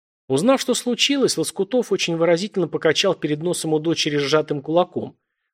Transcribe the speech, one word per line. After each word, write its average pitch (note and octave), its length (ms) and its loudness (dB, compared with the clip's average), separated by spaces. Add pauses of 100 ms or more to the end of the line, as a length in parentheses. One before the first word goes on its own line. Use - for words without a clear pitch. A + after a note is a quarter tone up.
(300)
Узнав, G#3+ 320 2
что B3 120 0
случилось, B3 640 0
Лоскутов G3 540 -2
очень E3+ 240 -2
выразительно E3+ 520 0
покачал D#3 460 2
перед D3+ 280 -4
носом E3 320 -2
у D#3 60 4
дочери D3+ 380 -2
сжатым D3 440 0
кулаком, D3+ 560 -2 (360)